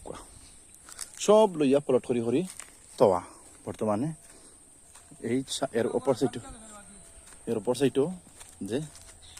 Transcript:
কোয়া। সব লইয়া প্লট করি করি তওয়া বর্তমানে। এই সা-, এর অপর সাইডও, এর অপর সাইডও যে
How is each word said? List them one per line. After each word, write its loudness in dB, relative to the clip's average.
কোয়া। -14
সব 8
লইয়া 4
প্লট 2
করি -2
করি 0
তওয়া 6
বর্তমানে। -2
এই 0
সা-, -4
এর 2
অপর 0
সাইডও, -2
এর -2
অপর -2
সাইডও 2
যে -2